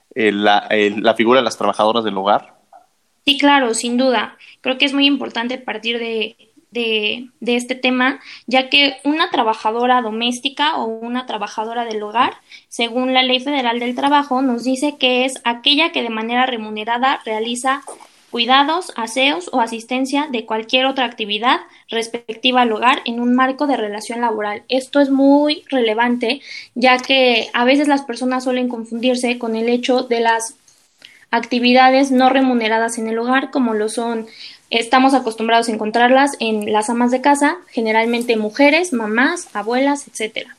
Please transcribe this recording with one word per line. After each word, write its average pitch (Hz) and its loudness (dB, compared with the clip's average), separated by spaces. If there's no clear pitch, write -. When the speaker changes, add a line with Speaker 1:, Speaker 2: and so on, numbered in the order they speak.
Speaker 1:
eh, 110 2
la, 104 2
eh, 104 2
la 110 4
figura 120 4
de - 4
las 110 -4
trabajadoras 107 0
del 98 -4
hogar? 101 0
Speaker 2:
Sí, 277 0
claro, 277 2
sin 240 -4
duda. 240 0
Creo 254 -4
que 285 0
es 269 -2
muy 277 2
importante 240 -2
partir 226 -6
de, 226 -6
de, 226 -4
de 240 0
este 247 -4
tema, 254 0
ya 262 0
que 277 2
una 320 0
trabajadora 240 0
doméstica 247 -4
o 233 -4
una 233 -6
trabajadora 226 -6
del 220 -6
hogar, 226 0
según 247 -2
la 262 4
Ley 254 2
Federal 247 -2
del 240 -4
Trabajo, 277 0
nos 240 -2
dice 262 -2
que 254 0
es 269 -6
aquella 285 0
que 302 -6
de 240 -6
manera 233 -2
remunerada 220 -2
realiza 226 -4
cuidados, 277 2
aseos 269 -2
o 254 2
asistencia 254 -2
de 226 -4
cualquier 226 -2
otra 269 -2
actividad 233 -2
respectiva 233 -2
al 240 2
hogar 226 0
en 233 -6
un 247 2
marco 269 0
de 269 0
relación 214 -6
laboral. 214 -4
Esto 262 0
es 277 4
muy 285 4
relevante, 240 0
ya 254 4
que 247 2
a 233 0
veces 277 4
las 277 2
personas 254 -4
suelen 254 0
confundirse 240 -2
con 233 -4
el 226 -2
hecho 247 2
de 233 -2
las 226 0
actividades 254 4
no 254 4
remuneradas 233 0
en 220 -6
el 226 -4
hogar, 262 -2
como 240 0
lo 214 -2
son, 226 -4
estamos 254 4
acostumbrados 233 2
a - 0
encontrarlas 240 2
en 220 -2
las 214 0
amas 240 0
de 254 0
casa, 285 2
generalmente 233 0
mujeres, 285 2
mamás, 240 0
abuelas, 254 -2
etcétera. - -10